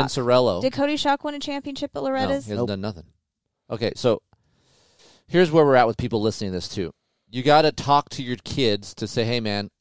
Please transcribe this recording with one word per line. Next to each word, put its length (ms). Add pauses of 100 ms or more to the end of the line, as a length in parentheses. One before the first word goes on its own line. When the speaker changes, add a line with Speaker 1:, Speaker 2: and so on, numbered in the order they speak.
Speaker 1:
Cincerello. 560
Speaker 2:
Did 120
Cody 220
Schock 280
win 120
a 40
championship 560
at 60
Speaker 1:
No, 80
Speaker 2:
Loretta's? 360
Speaker 1:
he 60
hasn't 60
Speaker 3:
Nope. 100
Speaker 1:
done 140
nothing. 240 (640)
Okay, 260
so 260 (1040)
here's 240
where 140
we're 100
at 120
with 100
people 240
listening 300
to 60
this, 120
too. 240 (380)
You 120
gotta 280
talk 380
to 140
your 140
kids 580
to 120
say, 160
"Hey, 160
man, 300 (120)